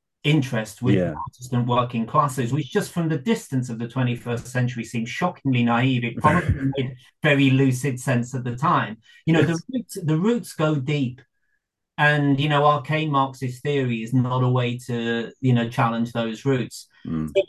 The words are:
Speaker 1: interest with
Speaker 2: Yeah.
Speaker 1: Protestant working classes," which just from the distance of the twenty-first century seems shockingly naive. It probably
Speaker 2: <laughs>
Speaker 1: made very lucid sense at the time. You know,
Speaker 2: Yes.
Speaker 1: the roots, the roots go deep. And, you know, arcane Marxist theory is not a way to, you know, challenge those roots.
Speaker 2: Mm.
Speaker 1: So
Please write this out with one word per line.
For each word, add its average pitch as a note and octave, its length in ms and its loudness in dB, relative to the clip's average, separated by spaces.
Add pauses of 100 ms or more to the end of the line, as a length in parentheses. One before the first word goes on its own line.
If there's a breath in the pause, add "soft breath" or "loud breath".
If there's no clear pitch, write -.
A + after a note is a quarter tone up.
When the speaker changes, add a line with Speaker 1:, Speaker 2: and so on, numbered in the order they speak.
(240)
Speaker 1:
interest B2+ 580 0
with B2 140 4
Speaker 2:
Yeah. F2 180 0
Speaker 1:
Protestant - 540 -4
working A#2+ 380 0
classes," C3+ 480 0
which D3 180 -2
just G3 200 -2
from E3 180 -2
the D#3 80 0
distance C3+ 540 -2
of A2 80 -8
the A#2 80 -4
twenty-first A#2+ 580 -4
century B2 380 -2
seems A2+ 260 -6
shockingly C#3 540 0
naive. A#2+ 400 2
It - 140 -6
probably D#3 360 2 (180)
Speaker 2:
<laughs> - 60 -4
Speaker 1:
made C3 180 -4 (280 loud breath)
very C#3 260 6
lucid C3 500 2
sense A#2+ 360 0
at B2 80 -6
the A#2 120 -6
time. C#3 420 0 (280 soft breath)
You D#3+ 80 4
know, D#3+ 60 6
Speaker 2:
Yes. D3 80 4
Speaker 1:
the E3 160 -2 (100)
roots, - 300 -6
the D#3 160 2
roots G#3+ 340 0
go D#3 220 0
deep. C3+ 460 -2 (800)
And, C#3+ 400 4
you D3 80 0
know, D3 160 2
arcane D3+ 460 2
Marxist C3+ 540 -2
theory B2+ 400 -2
is A2+ 100 -4
not B2+ 300 2
a B2+ 40 2
way B2 380 0
to, A#2 460 -4 (100)
you B2+ 120 4
know, A#2 140 2
challenge A#2 440 -2
those A2+ 340 -4
roots. C3 420 -2 (200 soft breath)
Speaker 2:
Mm. D#2+ 280 -4
Speaker 1:
So G2 140 4